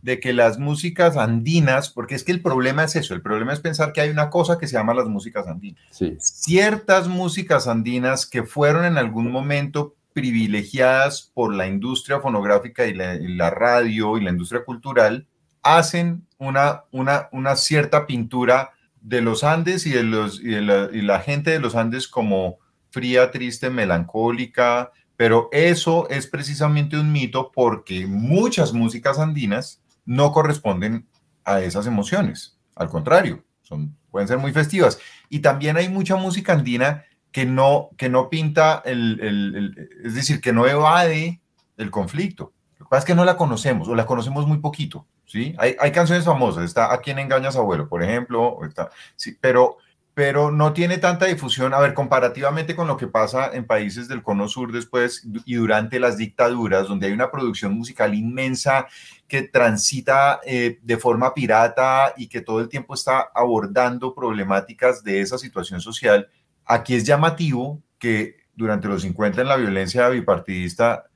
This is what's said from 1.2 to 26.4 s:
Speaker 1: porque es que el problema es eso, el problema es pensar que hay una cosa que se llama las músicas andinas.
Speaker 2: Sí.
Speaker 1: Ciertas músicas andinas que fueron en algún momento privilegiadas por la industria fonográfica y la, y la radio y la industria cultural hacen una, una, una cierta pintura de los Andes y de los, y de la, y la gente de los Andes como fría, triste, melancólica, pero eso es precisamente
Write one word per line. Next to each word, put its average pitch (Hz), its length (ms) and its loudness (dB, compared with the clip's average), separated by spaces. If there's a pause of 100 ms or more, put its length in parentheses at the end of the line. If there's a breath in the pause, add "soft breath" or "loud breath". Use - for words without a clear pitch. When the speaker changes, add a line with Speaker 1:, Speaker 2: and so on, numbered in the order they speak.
Speaker 1:
porque 120 240 -8
es 131 80 -8
que - 80 -2
el 180 100 0
problema 135 420 0
es 151 120 -2
eso, 147 180 -4
el 90 80 -8
problema 110 320 -2
es 147 60 -6
pensar 151 340 -4
que 151 80 0
hay 151 80 2
una 151 220 -2
cosa 170 260 2
que 156 100 -6
se 143 60 -8
llama 117 220 0
las 123 120 2
músicas 104 400 -6
andinas. 90 320 -14 (120)
Speaker 2:
Sí. 80 280 -4
Speaker 1:
Ciertas 190 880 2
músicas 180 600 -2
andinas 123 580 -2
que 123 180 -4
fueron 147 420 0
en 170 120 2
algún 117 340 -2
momento 143 640 -4 (200)
privilegiadas 127 1200 0
por 113 180 -2
la 95 140 -2
industria 107 520 -4
fonográfica 107 680 0
y 95 80 -4
la, 92 200 -4
y 87 200 -6
la 85 160 2
radio 113 680 2
y 104 60 0
la 92 80 -2
industria 90 340 -4
cultural 120 640 0 (340)
hacen 170 640 2 (140)
una, 135 520 0
una, 135 400 -2
una 135 240 -2
cierta 147 520 0
pintura 123 640 0 (300 soft breath)
de 117 200 -2
los 113 220 0
Andes 165 420 0
y 156 60 -2
de 123 120 2
los, 107 360 -2
y 117 80 -10
de 107 140 -2
la, 101 300 2
y 107 120 -4
la 101 160 2
gente 147 320 -2
de 160 80 2
los 120 160 -2
Andes 117 320 -2
como 95 500 -2 (320)
fría, 127 400 2
triste, 123 400 -6
melancólica, 120 1200 0 (240 soft breath)
pero 117 360 4
eso 165 580 2
es 139 180 -4
precisamente 147 720 -2